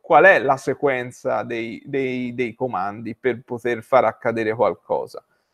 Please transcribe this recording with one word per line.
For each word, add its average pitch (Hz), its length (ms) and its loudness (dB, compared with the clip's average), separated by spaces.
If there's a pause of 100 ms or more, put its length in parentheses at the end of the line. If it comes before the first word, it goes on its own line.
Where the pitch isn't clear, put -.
qual 160 240 6
è 185 140 8
la 131 180 0
sequenza 127 840 -4
dei, 113 420 -8
dei, 127 480 -4
dei 120 220 -6
comandi 110 640 -6
per 120 260 -4
poter 120 400 -6
far 127 220 4
accadere 113 500 -2
qualcosa. 98 680 -2 (300)